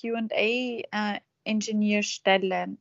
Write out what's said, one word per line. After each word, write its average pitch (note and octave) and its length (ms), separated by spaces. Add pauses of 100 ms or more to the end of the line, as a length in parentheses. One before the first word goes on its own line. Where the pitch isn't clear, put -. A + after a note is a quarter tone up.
Q A#3 140
and A3+ 180
A, - 40
äh, A3 840 (240)
Ingenieurstelle, G3+ 1400